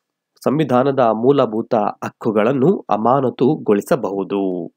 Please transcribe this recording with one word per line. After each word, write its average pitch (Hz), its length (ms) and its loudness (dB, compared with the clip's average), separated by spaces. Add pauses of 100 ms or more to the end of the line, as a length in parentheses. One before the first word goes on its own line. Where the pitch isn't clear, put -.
(440)
ಸಂವಿಧಾನದ 123 560 2
ಮೂಲಭೂತ 117 760 2
ಹಕ್ಕುಗಳನ್ನು 117 1120 0
ಅಮಾನತುಗೊಳಿಸಬಹುದು. 104 1900 -2